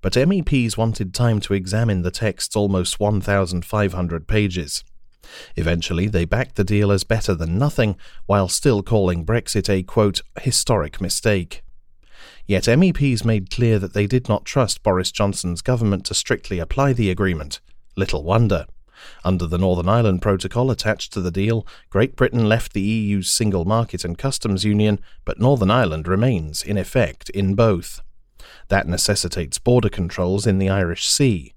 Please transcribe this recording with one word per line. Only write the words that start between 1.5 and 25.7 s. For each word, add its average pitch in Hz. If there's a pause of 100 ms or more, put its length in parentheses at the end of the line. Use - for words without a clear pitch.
examine 98
the 87
text's -
almost 98
one 104
thousand 92
five 104
hundred 85
pages. 92 (720)
Eventually, 85
they 87
backed 110
the 101
deal 104
as 98
better 107
than 82
nothing, 117 (320)
while 98
still 110
calling 90
Brexit 107
a, 95
quote, 104 (200)
"historic 104
mistake." 92 (800)
Yet 95
M 123
E 185
Ps 135
made 110
clear 113
that 95
they 104
did 127
not 104
trust -
Boris 92
Johnson's 90
government 113
to -
strictly -
apply 135
the 117
agreement. 87 (340)
Little 92
wonder. 98 (580)
Under 87
the 85
Northern 90
Ireland 104
Protocol 104
attached -
to 104
the 87
deal, 104 (240)
Great -
Britain 120
left 113
the 101
E 110
U's 101
single 95
market 110
and 87
customs 107
union, 104 (240)
but -
Northern 110